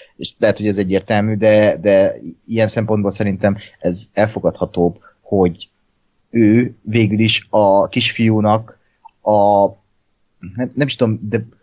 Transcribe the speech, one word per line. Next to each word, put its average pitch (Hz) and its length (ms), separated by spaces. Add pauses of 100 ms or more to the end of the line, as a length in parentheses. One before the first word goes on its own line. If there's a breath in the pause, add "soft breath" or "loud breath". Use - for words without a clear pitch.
(160 loud breath)
és - 220
lehet, 107 180
hogy 104 100
ez 101 120
egyértelmű, 101 580
de, 107 440
de 98 340 (320)
ilyen 110 220
szempontból 107 420
szerintem 101 460 (220 loud breath)
ez 90 340
elfogadhatóbb, 90 840 (220 soft breath)
hogy 90 480 (640)
ő 117 520
végül 107 360
is 110 320
a 101 380
kisfiúnak 110 880 (440 soft breath)
a, 101 440 (880)
nem, 123 180
nem 143 120
is 135 100
tudom, 110 220 (100)
de 113 160 (180)